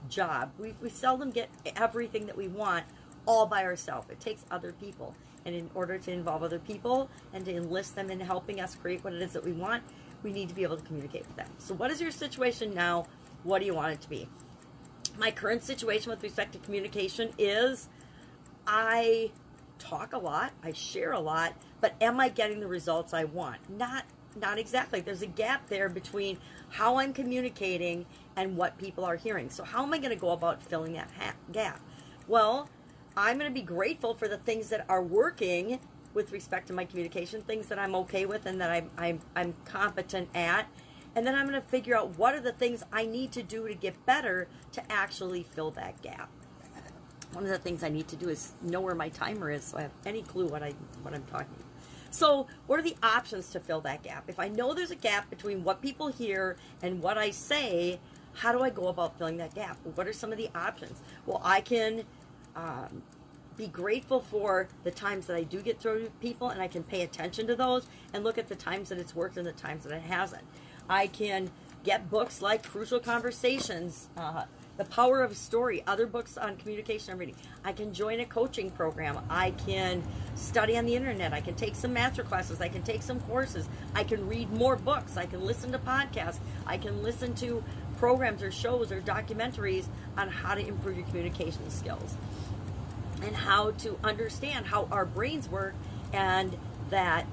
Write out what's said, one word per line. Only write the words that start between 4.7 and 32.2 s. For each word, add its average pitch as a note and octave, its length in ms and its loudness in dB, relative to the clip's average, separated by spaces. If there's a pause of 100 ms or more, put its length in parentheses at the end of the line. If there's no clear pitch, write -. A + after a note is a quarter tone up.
people. - 420 -12 (300)
And F3 100 -6
in E3+ 200 -6
order F#3 220 -2
to F#3 140 -6
involve E3 320 -2
other E3 160 -2
people B3 500 0 (240)
and F#3+ 120 -6
to F3+ 100 -4
enlist F3 400 -2
them G3 160 -4
in F#3+ 80 -4
helping F#3 420 -2
us F3+ 140 -4
create F3+ 300 -4
what F#3+ 80 -4
it F3 100 -2
is F3 120 -4
that - 100 -4
we F3+ 80 0
want, G3+ 320 -2 (400)
we G#3 80 -4
need G3 160 -4
to F3 80 -8
be F#3+ 80 0
able D#3+ 120 0
to D#3 80 -10
communicate C#3+ 400 -8
with - 120 -14
them. - 220 -8
So - 140 -8
what A#3+ 200 0
is D#4 80 -2
your E4 100 -2
situation A#3+ 640 -2
now? F3 320 2 (380)
What F#3+ 160 4
do G3+ 60 0
you F#3 80 0
want D#3+ 180 0
it D3 80 -6
to - 80 -12
be? C3+ 200 -6 (920)
My A3 120 4
current A3+ 340 0
situation A3+ 460 0
with A3+ 120 -4
respect G3+ 300 -2
to F#3+ 60 -12
communication G3+ 800 -2
is A3 500 4 (800)
I A3+ 640 6 (480)
talk - 340 -6
a C4 60 -2
lot, F3+ 340 0 (100)
I D#3+ 100 -6
share E3+ 400 -2
a G3 80 2
lot, D#3+ 340 2 (260)
but - 200 4
am A#3 200 6
I C4 80 8
getting G#3+ 320 0
the G#3 60 -4
results E3 480 0
I E3 100 4
want? D#3 460 -6
Not B3 340 -4 (340)
not G#3 200 0
exactly. A#3 420 0
There's F#3 220 -4
a G#3 40 -4
gap A3 420 0
there G3 200 2
between F#3+ 500 -4 (320)
how A#3 280 4
I'm C4+ 140 2
communicating F#3+ 920 0 (320)
and F#3+ 200 0
what F3 200 2
people F#3 280 -4
are E3+ 120 2
hearing. F3 320 -2
So E3 160 -6
how A3+ 180 0
am C#4+ 120 2
I D#4+ 40 0
gonna B3+ 180 0
go F3 140 2
about E3+ 320 2
filling E3 300 -2
that - 160 -6 (100)
ha-, - 160 -4 (180)
gap? G3 280 -2 (480)